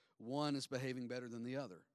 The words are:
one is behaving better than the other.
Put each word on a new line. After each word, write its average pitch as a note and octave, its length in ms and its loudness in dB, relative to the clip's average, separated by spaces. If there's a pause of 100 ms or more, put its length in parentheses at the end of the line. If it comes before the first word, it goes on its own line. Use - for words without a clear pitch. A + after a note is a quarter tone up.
(180)
one C#3+ 380 2
is C3+ 120 0
behaving B2+ 400 0
better B2 220 -2
than A#2 140 -4
the B2+ 120 0
other. A2 280 -4 (120)